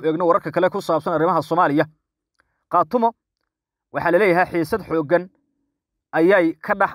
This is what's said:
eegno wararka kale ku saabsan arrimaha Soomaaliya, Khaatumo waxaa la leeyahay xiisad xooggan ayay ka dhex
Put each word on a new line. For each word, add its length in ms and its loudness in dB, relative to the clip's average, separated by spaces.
eegno 220 -2
wararka 240 0
kale 180 0
ku 120 -6
saabsan 320 -4
arrimaha 280 0
Soomaaliya, 440 0
Khaatumo 420 0
waxaa 180 0
la 60 2
leeyahay 340 2
xiisad 360 -4
xooggan 420 -2
ayay 420 2
ka 100 -2
dhex 200 -2